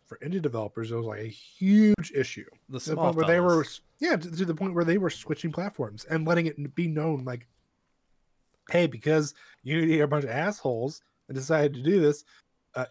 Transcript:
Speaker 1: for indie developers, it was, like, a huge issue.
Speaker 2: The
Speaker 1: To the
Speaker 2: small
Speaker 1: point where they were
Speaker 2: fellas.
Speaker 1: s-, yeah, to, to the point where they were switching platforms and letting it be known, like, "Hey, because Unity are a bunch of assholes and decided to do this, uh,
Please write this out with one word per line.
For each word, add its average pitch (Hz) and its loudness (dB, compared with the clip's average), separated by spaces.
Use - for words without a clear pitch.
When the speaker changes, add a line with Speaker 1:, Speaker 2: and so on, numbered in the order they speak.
Speaker 1:
for - -20
indie 175 -6
developers, 113 -4
it 117 -4
was, 117 -4
like, 107 -8
a 113 -8
huge 202 4
issue. 131 -4
Speaker 2:
The 131 -8
Speaker 1:
To 156 -8
the 156 -2
Speaker 2:
small 160 0
Speaker 1:
point 165 0
where 160 4
they 170 4
were 170 4
Speaker 2:
fellas. - -12
Speaker 1:
s-, - -12
yeah, 311 2
to, 170 -4
to 175 -2
the 165 -2
point 190 -4
where 170 2
they 165 2
were 180 0
switching - -6
platforms 135 -8
and 160 -2
letting 170 2
it 143 -8
be 170 0
known, 151 -2
like, 123 -10
"Hey, 175 4
because 147 0
Unity 160 2
are 147 4
a - 2
bunch 143 0
of 117 -6
assholes 135 -4
and 131 -10
decided 147 2
to 123 -10
do 185 4
this, 147 2
uh, 127 -6